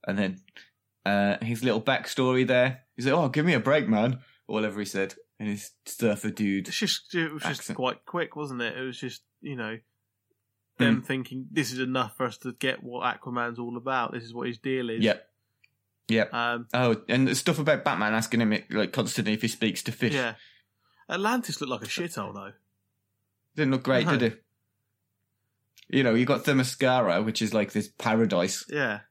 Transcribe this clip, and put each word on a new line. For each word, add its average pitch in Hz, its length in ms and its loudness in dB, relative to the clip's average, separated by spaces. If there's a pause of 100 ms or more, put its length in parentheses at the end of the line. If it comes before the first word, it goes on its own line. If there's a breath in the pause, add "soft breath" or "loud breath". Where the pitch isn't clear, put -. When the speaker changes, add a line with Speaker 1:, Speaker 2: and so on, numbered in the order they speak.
Speaker 1:
And 98 120 -2
then, 95 220 -2 (640 loud breath)
uh, 101 360 2
his 117 220 -4
little 113 180 4
backstory 127 640 2
there. 127 360 4 (140)
He's 127 100 -4
like, 139 80 4
"Oh, 156 160 2
give 151 160 2
me 175 80 4
a 120 60 4
break, 131 280 2
man," 113 320 2 (260 soft breath)
or - 100 -8
whatever 107 220 -2
he 104 60 -4
said 98 300 -2 (260)
in 107 60 -4
his 104 240 -6 (160)
surfer 107 440 0
dude 98 380 -2
Speaker 2:
It's - 80 -6
just, - 380 -4
it 165 180 -2
was 156 120 -10
just 160 160 -4
Speaker 1:
accent. - 180 -10
Speaker 2:
quite 127 260 -4
quick, - 320 -6
wasn't 139 240 -8
it? 117 160 -4
It 131 60 -8
was 127 180 -8
just, 123 220 -10 (180)
you 143 160 -10
know, 113 220 -8 (1000)
them 123 240 2
Speaker 1:
Mm. - 40 -16
Speaker 2:
thinking, 131 440 -6
"This 127 220 0
is 127 60 -8
enough 127 380 -2
for 131 100 -2
us 113 120 -6
to 127 140 -10
get 131 300 -4
what 123 220 -8
Aquaman's 120 540 -4
all 120 180 -6
about. 123 360 -2
This 117 120 -8
is 113 100 -16
what 120 140 -6
his 117 100 -6
deal 131 320 -2
is." 113 120 -2
Speaker 1:
Yep. - 260 0 (800)
Yep. 113 260 2
Speaker 2:
Um, 120 400 -2
Speaker 1:
Oh, 120 340 4
and 131 200 4
the - 60 2
stuff 160 240 2
about 151 260 2
Batman 107 300 2
asking 113 260 0
him, 107 300 2
like, 98 220 0
constantly 107 400 0
if 107 100 -2
he 117 60 0
speaks - 360 -2
to 117 80 -4
fish. - 220 0
Speaker 2:
Yeah. 123 200 -2 (720 loud breath)
Atlantis 214 520 -2
looked 135 100 -6
like 117 120 -4
a 107 40 -12
shithole, 104 480 -6
though. 98 180 -14 (1040)
Speaker 1:
Didn't 143 160 2
look 131 100 0
great, 131 240 2
Speaker 2:
No. 170 100 2
Speaker 1:
did 120 60 4 (100)
it? - 120 -18 (1400)
You 135 140 2
know, 117 120 4
you 123 120 4
got 135 180 0
Themyscira, 127 800 2
which 110 180 -2
is, 107 120 -2
like, 104 180 2
this 104 160 -2
paradise. 110 800 2
Speaker 2:
Yeah. 120 320 -2 (100)